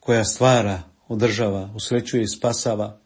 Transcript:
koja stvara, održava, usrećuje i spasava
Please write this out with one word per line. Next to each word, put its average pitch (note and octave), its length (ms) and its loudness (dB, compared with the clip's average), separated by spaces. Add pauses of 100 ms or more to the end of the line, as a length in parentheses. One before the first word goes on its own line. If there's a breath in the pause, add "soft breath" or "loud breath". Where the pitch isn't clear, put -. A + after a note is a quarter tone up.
koja A2+ 240 2
stvara, G#2+ 580 2 (260)
održava, G#2 640 -2
usrećuje A#2+ 480 -2
i G#2 60 -2
spasava G#2+ 760 -4